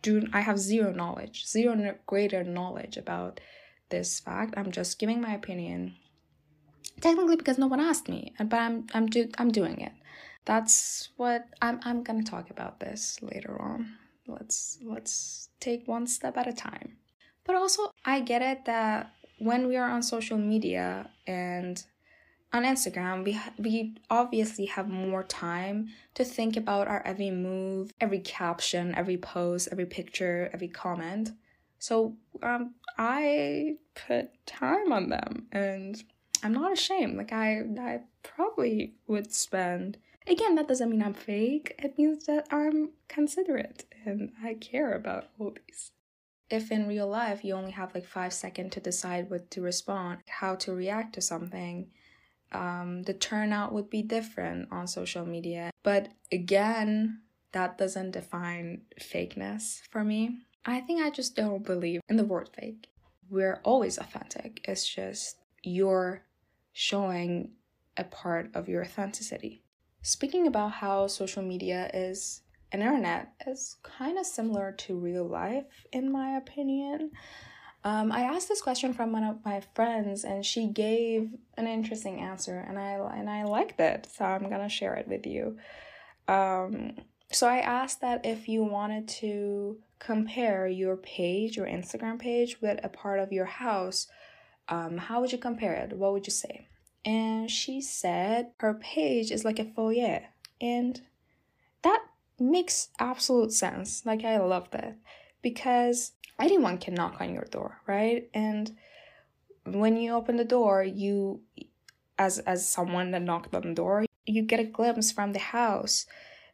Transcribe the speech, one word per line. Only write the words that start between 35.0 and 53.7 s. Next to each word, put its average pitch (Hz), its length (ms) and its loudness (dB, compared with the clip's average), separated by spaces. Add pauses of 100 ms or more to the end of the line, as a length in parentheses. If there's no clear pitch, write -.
them, - 420 -4
and 196 500 -4 (400)
I'm 220 100 0
not 311 200 2
ashamed. 359 460 0
Like, 220 140 -8
I, 220 280 0 (180)
I 240 220 -6 (220)
probably 262 720 0 (120)
would 214 260 -2
spend, 185 680 -2 (280)
again, 370 280 6
that 302 140 4
doesn't 254 220 2
mean 220 120 4
I'm 208 120 0
fake. 226 640 0
It 277 200 -2
means 302 260 4
that 294 260 2
I'm 302 400 2 (180)
considerate 302 760 0 (220)
and 208 260 -2 (100)
I 226 120 -6
care 233 400 0
about - 320 -4 (120)
all 208 160 -6 (120)
these. - 240 -14 (580)
If 220 220 -2
in 214 180 2
real 208 200 0
life 208 360 -2
you 196 100 -2
only 190 180 -6
have, 185 220 -8
like, 180 120 -8
five 180 260 -4
seconds 185 420 -8
to 190 60 -8
decide 180 480 -4
what 175 220 -6
to 190 100 -8
respond, 180 680 -4
how 190 300 -4
to 185 160 -6
react 202 440 -4
to 190 40 -8
something, 175 680 -6 (640)
um, 180 500 -6
the 196 120 -4
turnout 214 580 -2